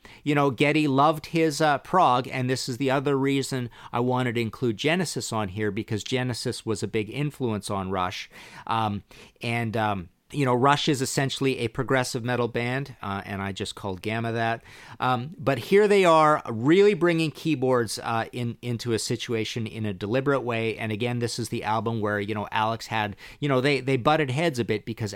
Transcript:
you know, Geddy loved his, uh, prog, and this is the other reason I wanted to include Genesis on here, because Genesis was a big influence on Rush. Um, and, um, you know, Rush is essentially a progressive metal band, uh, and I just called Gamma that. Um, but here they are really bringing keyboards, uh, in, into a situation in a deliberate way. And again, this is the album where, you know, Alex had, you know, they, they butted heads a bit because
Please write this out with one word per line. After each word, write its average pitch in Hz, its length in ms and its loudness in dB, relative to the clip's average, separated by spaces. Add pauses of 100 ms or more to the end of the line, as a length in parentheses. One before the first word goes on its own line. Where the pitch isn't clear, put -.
(240)
you 147 100 0
know, 143 160 4
Geddy 151 380 2
loved 147 400 4
his, 160 340 0
uh, 147 160 4
prog, 131 500 4
and 127 220 -2
this 131 180 -2
is 123 100 -6
the 131 120 0
other 139 260 2
reason 135 540 0 (240)
I 120 60 0
wanted 123 360 2
to 120 60 2
include 113 360 -2
Genesis 151 540 -2
on 107 180 -2
here, 104 200 -2
because 104 340 -4
Genesis 127 640 -4
was 110 160 -2
a 113 60 -4
big 107 240 -4
influence 123 580 -4
on 95 220 -2
Rush. 92 400 -2 (340)
Um, 107 380 -2 (400)
and, 117 340 -2
um, 101 320 -2 (240)
you 143 120 0
know, 127 100 4
Rush 139 320 4
is 139 140 2
essentially 135 580 0
a 120 80 -2
progressive 127 560 -2
metal 120 240 0
band, 123 560 -4
uh, 98 220 -6
and 98 160 -6
I 98 100 -4
just 95 240 -6
called 92 260 -8
Gamma 113 300 -4
that. 113 320 -2 (340)
Um, 127 400 -2
but 135 220 0
here 202 300 6
they 196 160 6
are 156 440 6
really 160 440 6
bringing 165 380 2
keyboards, 127 720 0
uh, 113 300 -2
in, 120 300 -6
into 120 320 -4
a 107 60 2
situation 113 680 -4
in 107 180 -6
a 104 80 -2
deliberate 131 460 0
way. 113 380 -2
And 110 120 -4
again, 120 300 -2
this 117 180 -4
is 113 120 -6
the 117 160 -6
album 113 340 -2
where, 104 200 -2
you 104 140 -4
know, 104 160 -4
Alex 110 380 -4
had, 104 300 -4 (240)
you 147 80 -2
know, 131 100 2
they, 135 220 2
they 135 160 0
butted 147 340 2
heads 147 260 0
a 120 60 0
bit 107 220 -2
because 107 300 -6